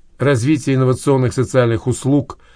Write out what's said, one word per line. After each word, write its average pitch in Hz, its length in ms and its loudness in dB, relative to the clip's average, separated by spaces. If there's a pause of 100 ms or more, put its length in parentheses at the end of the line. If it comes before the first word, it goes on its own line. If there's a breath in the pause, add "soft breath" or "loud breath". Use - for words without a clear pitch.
(180)
развития 135 580 0
инновационных 131 580 0
социальных 120 540 0
услуг 131 520 -2 (160 soft breath)